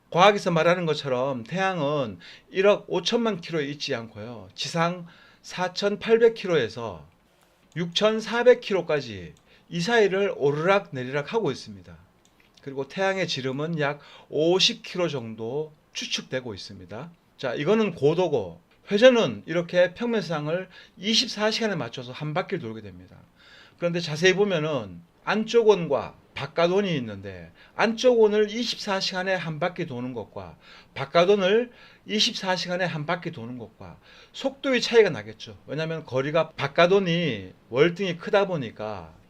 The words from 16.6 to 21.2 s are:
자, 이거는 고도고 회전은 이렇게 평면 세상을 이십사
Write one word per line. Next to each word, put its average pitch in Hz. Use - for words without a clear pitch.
자, 123
이거는 196
고도고 143
회전은 202
이렇게 175
평면 226
세상을 160
이십사 220